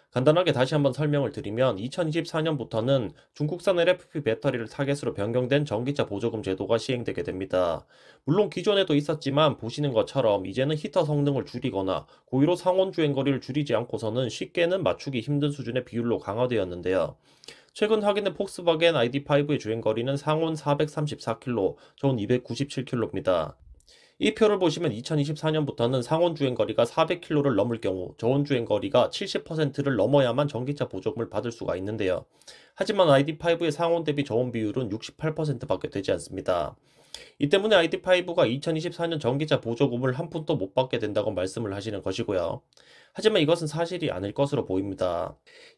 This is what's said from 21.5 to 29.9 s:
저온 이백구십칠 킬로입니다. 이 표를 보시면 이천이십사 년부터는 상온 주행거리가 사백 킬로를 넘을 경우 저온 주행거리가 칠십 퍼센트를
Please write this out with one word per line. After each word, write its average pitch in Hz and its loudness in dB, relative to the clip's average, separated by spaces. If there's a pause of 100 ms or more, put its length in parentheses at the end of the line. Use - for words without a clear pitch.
저온 135 0
이백구십칠 123 -2
킬로입니다. 92 0 (600)
이 214 2
표를 208 2
보시면 165 0
이천이십사 151 -2
년부터는 131 0
상온 160 2
주행거리가 117 2
사백 165 0
킬로를 143 2
넘을 120 0
경우 92 -4
저온 135 2
주행거리가 110 2
칠십 - -6
퍼센트를 143 -2